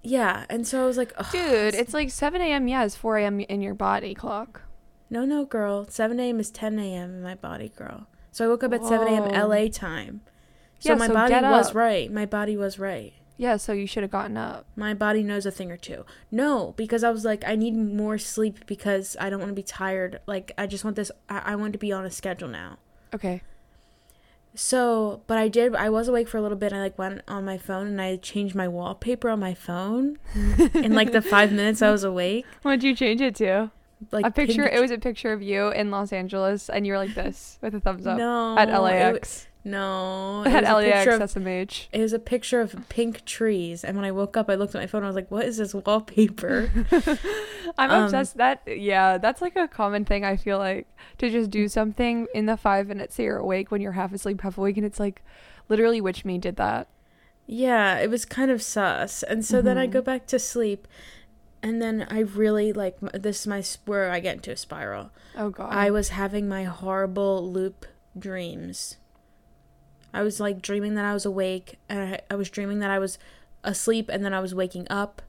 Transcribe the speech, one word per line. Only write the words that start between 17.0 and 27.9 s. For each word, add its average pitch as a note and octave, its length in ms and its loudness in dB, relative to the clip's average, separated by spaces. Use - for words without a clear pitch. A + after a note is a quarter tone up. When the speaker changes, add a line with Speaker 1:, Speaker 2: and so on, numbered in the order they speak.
Speaker 1:
I A#3 40 6
was A3 160 -2
like, G#3+ 220 0
"I A3 80 0
need A3 200 2
more G#3 420 -2
sleep G#3+ 480 -4
because G3 540 -2
I G3 100 -4
don't G3 100 -6
wanna G3+ 140 -6
be G3 100 -6
tired. F#3+ 640 -4
Like, F#3+ 300 -6
I G3+ 100 -4
just G3 160 -8
want G#3+ 140 -2
this, G#3 120 -4
I, G3+ 100 -6
I - 20 -4
want G#3 180 -2
to G3+ 60 -8
be G#3 120 -2
on F#3+ 140 -4
a F3 60 -8
schedule F3 380 -8
now." F2+ 280 -12
Speaker 2:
Okay. F3+ 280 -4
Speaker 1:
So, A3+ 720 0
but A3+ 100 2
I A3 100 4
did, A#3 280 4
I G#3+ 140 0
was A3+ 180 0
awake A#3 200 2
for A3+ 100 -4
a A3 40 0
little G#3 160 -2
bit, G3+ 140 -2
and G3 100 -4
I, G3 40 -2
like, F#3+ 120 -6
went F#3+ 300 -6
on G3 180 -6
my F#3+ 120 -6
phone, F#3+ 300 -6
and G3 140 -4